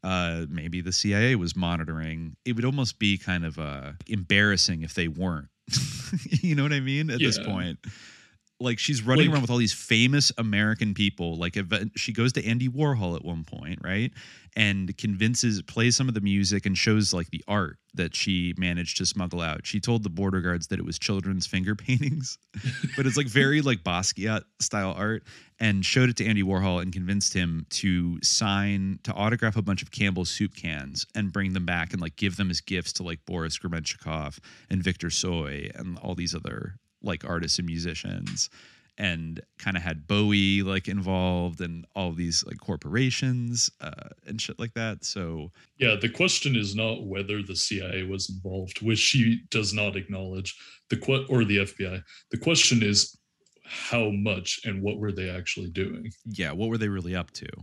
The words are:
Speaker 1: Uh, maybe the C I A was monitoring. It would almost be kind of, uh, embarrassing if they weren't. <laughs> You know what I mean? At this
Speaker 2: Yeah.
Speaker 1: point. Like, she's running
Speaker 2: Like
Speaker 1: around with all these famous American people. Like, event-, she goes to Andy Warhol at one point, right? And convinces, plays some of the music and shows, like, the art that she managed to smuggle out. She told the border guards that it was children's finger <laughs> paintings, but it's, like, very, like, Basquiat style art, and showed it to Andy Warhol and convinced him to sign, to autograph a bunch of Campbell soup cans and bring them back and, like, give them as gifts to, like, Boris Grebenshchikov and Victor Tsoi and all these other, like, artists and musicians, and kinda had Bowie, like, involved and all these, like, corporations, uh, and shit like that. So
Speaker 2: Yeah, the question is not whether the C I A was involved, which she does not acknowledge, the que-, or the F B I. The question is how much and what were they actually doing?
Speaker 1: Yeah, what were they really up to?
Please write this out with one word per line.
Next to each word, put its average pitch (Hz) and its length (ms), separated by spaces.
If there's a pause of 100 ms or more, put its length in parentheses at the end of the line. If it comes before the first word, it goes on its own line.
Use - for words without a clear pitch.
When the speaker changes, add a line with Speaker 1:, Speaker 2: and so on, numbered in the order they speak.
Speaker 1:
Uh, 87 460
maybe 85 320
the 87 120
C 101 220
I 101 60
A 127 160
was 87 200
monitoring. 80 880
It 123 120
would 117 80
almost 131 340
be 101 200
kind 90 260
of, 76 140
uh, 71 340 (140)
embarrassing 101 760
if 80 120
they 85 140
weren't. 80 400 (200)
<laughs> - 760
You 175 120
know 139 100
what 147 80
I 139 80
mean? 139 300
At 120 100
this 127 180
Speaker 2:
Yeah. 98 60
Speaker 1:
point. 90 340 (840)
Like, 120 160
she's 139 240
running 131 260
Speaker 2:
Like 160 60
Speaker 1:
around 143 80
with 127 80
all 123 60
these 117 160
famous 127 640
American 107 560
people. 87 460
Like, 87 180
event-, 101 420
she - 140
goes 117 220
to - 100
Andy 120 240
Warhol 123 480
at - 80
one 82 180
point, - 400
right? 101 300 (420)
And 98 440
convinces, 110 640
plays 120 340
some 131 120
of 123 60
the 110 60
music 98 460
and 98 100
shows, 107 380
like, 85 160
the 82 180
art 98 300 (160)
that 85 200
she 90 440
managed 87 400
to 92 80
smuggle 90 340
out. 80 260
She 104 140
told 117 220
the 101 80
border 92 320
guards 87 240
that 92 120
it 87 60
was 82 140
children's 95 480
finger 95 300
<laughs> - 100
paintings, 131 500 (600)
but 135 100
it's, 123 100
like, 143 120
very, 139 340
like, 120 200
Basquiat 95 600 (180)
style 95 340
art, 104 280 (360)
and 104 280
showed 127 240
it 117 80
to 104 80
Andy 107 160
Warhol 92 400
and 92 100
convinced 95 400
him 85 380
to 87 520
sign, 98 840
to - 100
autograph 110 420
a 110 60
bunch 95 180
of - 100
Campbell 92 360
soup - 280
cans 69 600
and 101 180
bring 95 220
them 90 100
back 87 300
and, 90 80
like, 85 140
give 95 200
them 98 140
as 85 100
gifts 90 340
to, 92 100
like, 82 200
Boris 82 340
Grebenshchikov 78 800 (300)
and 92 160
Victor 87 240
Tsoi 78 680
and 87 260
all - 140
these 85 200
other, - 420 (260)
like, 85 220
artists 85 340
and 90 80
musicians, 80 840 (480)
and 82 420 (180)
kinda 92 220
had 80 260
Bowie, 101 560
like, 95 240
involved 92 760
and 85 320
all 92 180
these, 85 320
like, - 140
corporations, 120 1120 (100)
uh, - 300 (160)
and 110 120
shit - 200
like 117 160
that. 113 280
So 82 480 (280)
Speaker 2:
Yeah, 113 180
the 113 140
question 156 460
is 101 180
not 110 320
whether 101 360
the 98 140
C 98 240
I 92 200
A - 20
was 95 260
involved, 92 540
which 110 160
she 117 500
does 104 240
not 104 240
acknowledge, 95 580 (360)
the - 80
que-, 135 320
or 120 160
the 101 140
F 98 180
B 98 80
I. 92 160 (280)
The 110 60
question 131 460
is 101 340 (480)
how - 460
much 101 560
and 98 160
what 104 160
were 104 140
they 92 180
actually 90 400
doing? 95 420 (140)
Speaker 1:
Yeah, 92 260
what 98 160
were 113 80
they 107 140
really 92 260
up 85 140
to? - 180 (140)